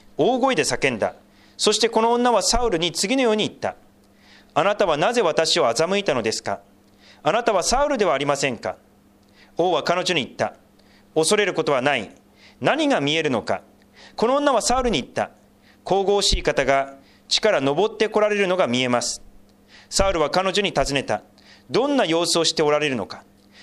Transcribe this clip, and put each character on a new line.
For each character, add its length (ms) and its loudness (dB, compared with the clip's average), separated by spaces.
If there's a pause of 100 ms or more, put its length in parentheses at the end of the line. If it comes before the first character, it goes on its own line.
(160)
大 240 2
声 160 2
で 80 2
叫 260 0
ん 80 -4
だ。 160 -2 (420)
そ 160 2
し 60 0
て 100 2
こ 140 0
の 80 2
女 220 2
は 100 2
サ 160 2
ウ 120 0
ル 80 0
に 120 -2
次 240 -2
の 80 2
よ 100 2
う 40 0
に 100 0
言 100 -8
っ 40 -20
た。 160 -6 (800)
「あ 100 2
な 100 2
た 120 0
は 100 2
な 160 0
ぜ 100 0
私 380 0
を 60 4
欺 320 0
い 40 -4
た 120 0
の 80 -2
で 100 -2
す 100 -8
か？ 180 -6 (600)
あ 100 0
な 120 0
た 80 2
は 100 2
サ 220 0
ウ 40 0
ル 100 -2
で 80 2
は 80 2
あ 40 0
り 60 -4
ま 120 0
せ 120 -2
ん 80 -6
か？」 200 -8 (840)
王 140 2
は 100 0
彼 200 -2
女 120 -2
に 100 0
言 80 -12
っ 40 -20
た。 180 -4 (600)
「恐 220 2
れ 80 2
る 80 -2
こ 120 -2
と 80 0
は 100 0
な 160 2
い。 120 -8 (500)
何 280 0
が 140 0
見 120 0
え 80 0
る 60 0
の 140 -2
か？」 180 -4 (560)
こ 100 0
の 100 2
女 180 2
は 80 0
サ 140 0
ウ 60 0
ル 60 0
に 140 0
言 80 -12
っ 20 -20
た。 200 -4 (520)
「神 220 0
々 160 2
し 160 0
い 40 -8
方 220 0
が 300 0 (340)
地 120 0
か 100 2
ら 100 2
昇 260 0
っ 80 -4
て 140 0
こ 120 0
ら 100 2
れ 60 -2
る 120 0
の 80 0
が 100 2
見 140 0
え 80 0
ま 140 0
す。」 200 -8 (680)
サ 180 2
ウ 60 0
ル 60 0
は 100 0
彼 200 0
女 120 -2
に 80 -2
尋 240 -2
ね 80 0
た。 200 -4 (480)
「ど 180 0
ん 100 0
な 80 2
様 180 0
子 140 0
を 80 0
し 80 -2
て 80 0
お 80 2
ら 80 2
れ 100 0
る 80 -2
の 100 -6
か？」 160 -16 (400)